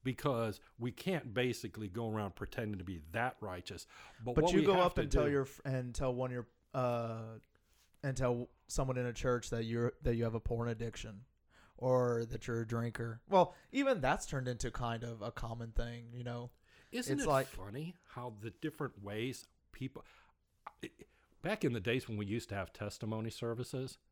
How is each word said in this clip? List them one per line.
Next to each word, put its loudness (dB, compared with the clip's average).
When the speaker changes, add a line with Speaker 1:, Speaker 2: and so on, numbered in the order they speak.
Speaker 1:
because 0
we -4
can't -4
basically -2
go -4
around -2
pretending -4
to -8
be -8
that 0
righteous. -8
But 2
Speaker 2:
But 10
Speaker 1:
what 8
Speaker 2:
you 10
Speaker 1:
we 6
Speaker 2:
go 8
Speaker 1:
have 8
Speaker 2:
up 4
Speaker 1:
to 4
Speaker 2:
and 0
tell 6
Speaker 1:
do 4
Speaker 2:
your 4
fr-, -18
and -2
tell 0
one 0
of -4
your, -4
uh, -2
and 0
tell 2
someone 2
in 0
a -2
church 2
that 0
you're, 2
that 4
you 2
have 0
a 0
porn 0
addiction -6
or 4
that -8
you're 0
a -2
drinker. -4
Well, 8
even 2
that's 2
turned -4
into -4
kind -4
of -8
a -4
common -8
thing, -2
you -10
know? -8
Speaker 1:
Isn't -2
Speaker 2:
It's 0
Speaker 1:
it 2
Speaker 2:
like 4
Speaker 1:
funny -10
how -8
the -8
different -6
ways -6
people, -10
back -2
in 2
the -2
days 0
when -4
we -2
used -2
to -6
have -6
testimony -6
services -6